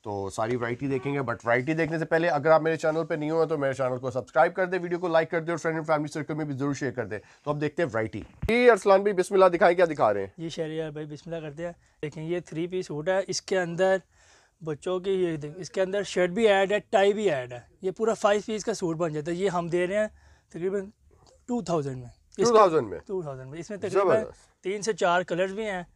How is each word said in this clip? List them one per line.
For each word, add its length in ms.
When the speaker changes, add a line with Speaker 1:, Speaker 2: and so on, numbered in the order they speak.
Speaker 1:
तो 240
सारी 260
वैरायटी 320
देखेंगे, 320
but 260
वैरायटी 280
देखने 260
से 60
पहले 220
अगर 240
आप 100
मेरे 160
चैनल 260
पे 140
न्यू 180
हो 100
तो 120
मेरे 160
चैनल 240
को 140
सब्सक्राइब 420
कर 120
दे, 120
वीडियो 220
को 80
लाइक 240
कर 80
दे 120
और 60
फ्रेंड 200
and 100
फैमिली 200
सर्कल 280
में 120
भी 60
जरूर 220
शेयर 160
कर 140
दे। 120
तो 60
अब 80
देखते 240
हैं 60
वैरायटी। 300
जी 480
अरसलान 360
भाई, 100
बिस्मिल्लाह, 360
दिखाएं 260
क्या 100
दिखा 260
रहे 120
हैं। 160
Speaker 2:
जी 100
शहरियार 420
भाई, 140
बिस्मिल्लाह 440
करते 160
हैं। 100
देखें, 220
ये 180
थ्री 260
पीस 200
सूट 220
है, 200
इसके 260
अंदर 460
बच्चों 360
की, 160
ये 120
देख, 220
इसके 220
अंदर 220
शर्ट 280
भी 140
ऐड 280
है, 60
टाई 220
भी 160
ऐड 240
है। 140
ये 80
पूरा 220
फाइव 340
पीस 160
का 100
सूट 240
बन 160
जाता 180
है। 60
ये 100
हम 220
दे 160
रहे 120
हैं 120
तकरीबन 380
टू 160
थाउजेंड 340
में। 80
इसके 380
Speaker 1:
टू 140
थाउजेंड 300
में? 200
Speaker 2:
टू 160
थाउजेंड 280
में। 80
इसमें 200
तकरीबन 240
Speaker 1:
जबरदस्त। 600
Speaker 2:
तीन 180
से 120
चार 300
कलर्स 280
भी 120
हैं। 220